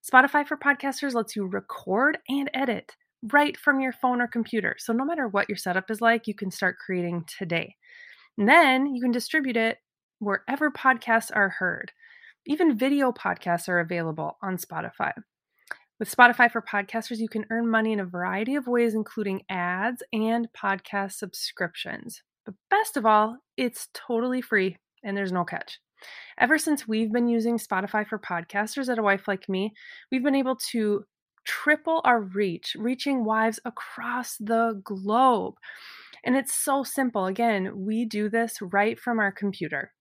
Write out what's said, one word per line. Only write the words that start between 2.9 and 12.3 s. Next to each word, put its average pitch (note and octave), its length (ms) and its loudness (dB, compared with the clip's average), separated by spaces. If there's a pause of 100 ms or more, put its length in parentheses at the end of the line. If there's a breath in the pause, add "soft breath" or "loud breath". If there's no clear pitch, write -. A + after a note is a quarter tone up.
right D4 240 6
from C4+ 240 2
your C4 120 0
phone B3 280 0
or A#3+ 60 2
computer. A3+ 520 -2
So - 140 -4
no B3 120 0
matter D4 240 -4
what G3 200 0
your G3+ 80 -4
setup F#3 340 -4
is G#3+ 100 -2
like, A3+ 260 6
you G#3 80 -4
can F#3+ 160 -6
start - 340 -2
creating F3 400 -2 (140)
today. E3 380 -4 (600 loud breath)
And G3+ 120 2
then C#4 460 8
you A#3+ 60 -4
can B3 120 2
distribute B3+ 440 0
it A3+ 220 0 (400)
wherever C4+ 520 -2
podcasts A#3+ 640 2
are G3 180 2
heard. - 420 -4 (520 loud breath)